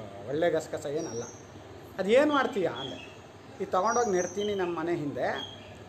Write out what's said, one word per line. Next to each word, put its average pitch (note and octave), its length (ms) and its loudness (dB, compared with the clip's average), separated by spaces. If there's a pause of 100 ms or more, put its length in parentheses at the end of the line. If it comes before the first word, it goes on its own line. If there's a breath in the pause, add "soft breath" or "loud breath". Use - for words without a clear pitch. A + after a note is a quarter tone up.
(320)
ಒಳ್ಳೆ E3 240 4
ಗಸಗಸೆ D#3 340 -2 (100)
ಏನಲ್ಲ. A#2 240 -4 (760)
"ಅದು F#3+ 180 2
ಏನು D4+ 200 8
ಮಾಡ್ತೀಯಾ?" G3 440 2
ಅಂದೆ. C3+ 180 -8 (600)
"ಇದು F#3 160 -4
ತೊಗೊಂಡೋಗಿ A3 420 4
ನೆಡ್ತೀನಿ G3+ 440 0
ನಮ್ಮ F3 180 0
ಮನೆ E3+ 140 0 (100)
ಹಿಂದೆ, C#3 260 0 (600)